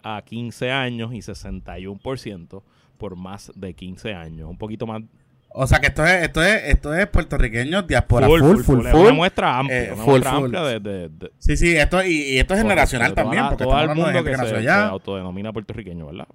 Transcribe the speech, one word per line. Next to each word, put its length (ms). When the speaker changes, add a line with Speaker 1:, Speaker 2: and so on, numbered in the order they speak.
Speaker 1:
a 220
quince 460
años 440
y 80
sesenta 560
y 80
un 120
por 200
ciento 440
por 180
más 380
de 200
quince 400
años. 340
Un 100
poquito 280
más. 160
Speaker 2:
O 120
sea 100
que 80
esto 180
es, 200
esto 180
es, 220
esto 300
es 120
puertorriqueños, 800
diáspora 400
Speaker 1:
Full, 140
Speaker 2:
full, 160
Speaker 1:
full, 80
Speaker 2:
full, 140
Speaker 1:
full. 80
Es 60
Speaker 2:
full. 100
Speaker 1:
una 100
muestra 460
amplia, 260
Speaker 2:
Eh, 80
Speaker 1:
una 100
Speaker 2:
full, 80
Speaker 1:
muestra 220
Speaker 2:
full. 120
Speaker 1:
amplia 200
de, 160
de, 300
de 280
Speaker 2:
Sí, 180
sí, 200
esto, 280
y, 40
y 300
esto 160
es 60
Speaker 1:
Correcto, 80
Speaker 2:
generacional 420
Speaker 1:
de 40
toda 100
Speaker 2:
también, 200
Speaker 1:
la, 60
Speaker 2:
porque 140
Speaker 1:
todo 80
Speaker 2:
estamos 120
Speaker 1:
el 60
Speaker 2:
hablando 120
de 120
Speaker 1:
mundo 40
Speaker 2:
gente 120
Speaker 1:
que 20
Speaker 2:
que 40
Speaker 1:
se, 60
Speaker 2:
nació 180
Speaker 1:
se 80
Speaker 2:
allá. 80
Speaker 1:
autodenomina 640
puertorriqueño, 540
¿verdad? 280